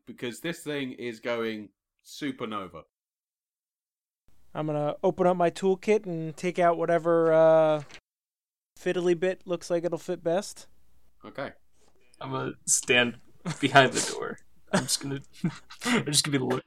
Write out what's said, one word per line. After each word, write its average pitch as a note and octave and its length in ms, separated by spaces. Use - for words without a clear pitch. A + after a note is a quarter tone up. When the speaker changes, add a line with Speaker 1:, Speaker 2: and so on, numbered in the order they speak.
Speaker 1:
because A#2+ 320
this E3+ 220
thing C#3+ 320
is A#2 260
going A2+ 520
supernova. G#2+ 760
Speaker 2:
I'm D#3 120
gonna D3 360
open F#3 240
up F3+ 120
my F3 100
toolkit G3 560
and D#3+ 320
take F3+ 220
out E3+ 180
whatever, E3 560
uh, D#3+ 500
fiddly F3+ 400
bit F#3 280
looks F3 240
like E3+ 120
it'll E3+ 140
fit F3 260
best. E3+ 440
Speaker 1:
Okay. A#2 280
Speaker 3:
I'm C3 120
gonna C3 200
stand B2 500
behind C3+ 340
the - 180
door. - 240
I'm - 120
just - 200
gonna, C#3 180
<laughs> - 440
I'm A#3+ 180
just D3 220
gonna C#3+ 120
be B2+ 60
lo-, B2+ 220